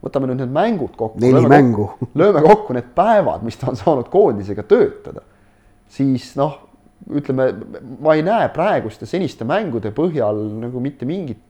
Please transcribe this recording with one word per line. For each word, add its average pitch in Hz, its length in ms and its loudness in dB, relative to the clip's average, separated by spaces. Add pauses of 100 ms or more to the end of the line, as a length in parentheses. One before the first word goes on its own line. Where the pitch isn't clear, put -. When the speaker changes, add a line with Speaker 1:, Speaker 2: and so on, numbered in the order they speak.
Speaker 1:
Võtame 135 240 -4
nüüd 131 160 -4
need 123 80 -6
mängud 170 480 -2
kokku. 110 240 -6
Speaker 2:
Neli 127 160 6
Speaker 1:
Lööme 117 120 4
Speaker 2:
mängu. 120 360 6
Speaker 1:
kokku, - 220 -8 (100)
lööme 175 240 4
kokku 196 320 4
need 120 160 -6
päevad, 170 560 2
mis 113 120 -10
ta 127 120 -4
on 127 80 -6
saanud 135 320 0
koondisega 104 520 2
töötada. - 600 0 (680)
Siis 135 420 -2
noh, 143 220 -2 (500)
ütleme, 131 420 -2 (540)
ma 156 120 2
ei 156 80 0
näe 190 280 0
praeguste 147 560 -4
seniste 156 400 -6
mängude 131 480 -4
põhjal 123 480 -2 (160)
nagu 123 240 -8
mitte 139 240 -8
mingit 156 320 -8 (120)